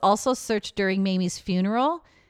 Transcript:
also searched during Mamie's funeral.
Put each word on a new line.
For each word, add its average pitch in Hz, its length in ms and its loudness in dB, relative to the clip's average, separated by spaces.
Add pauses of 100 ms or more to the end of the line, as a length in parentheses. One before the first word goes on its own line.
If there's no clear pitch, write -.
also 208 320 4
searched - 420 -4
during 190 260 0
Mamie's 185 360 0
funeral. 226 640 0 (260)